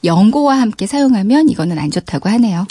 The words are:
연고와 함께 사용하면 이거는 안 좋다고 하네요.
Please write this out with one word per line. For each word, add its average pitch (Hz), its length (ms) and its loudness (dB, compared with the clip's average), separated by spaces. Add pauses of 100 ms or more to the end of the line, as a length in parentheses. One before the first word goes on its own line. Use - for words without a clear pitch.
연고와 254 560 2
함께 214 260 -4
사용하면 262 640 2
이거는 165 300 -2
안 147 120 -4
좋다고 175 400 -6
하네요. 202 400 0